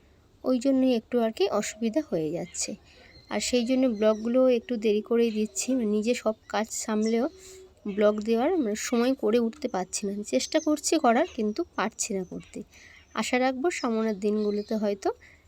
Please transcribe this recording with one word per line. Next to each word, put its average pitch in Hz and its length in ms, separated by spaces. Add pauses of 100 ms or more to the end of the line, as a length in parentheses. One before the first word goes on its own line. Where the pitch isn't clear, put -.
(440)
ওই 262 140
জন্যই 262 360
একটু 233 260
আর 226 120
কি 381 160
অসুবিধা 226 600
হয়ে 156 220
যাচ্ছে। 175 420 (560)
আর 208 100
সেই 247 240
জন্য 262 220
ব্লগগুলো 220 640
একটু 240 280
দেরি 214 240
করেই 233 300
দিচ্ছি, 214 440
মানে, 247 100
নিজে 214 300
সব 220 200 (140)
কাজ 214 220
সামলেও 226 580 (580)
ব্লগ 208 340
দেওয়ার, 233 380
মানে, 214 160
সময় 240 400
করে 226 240
উঠতে 233 300
পারছি 185 380
না। 202 160
চেষ্টা 262 380
করছি 302 380
করার, 254 360
কিন্তু 214 300 (100)
পারছি 214 400
না 185 100
করতে। - 380 (520)
আশা 220 240
রাখবো 262 320
সামনের 220 500
দিনগুলোতে 208 560
হয়তো 208 360 (360)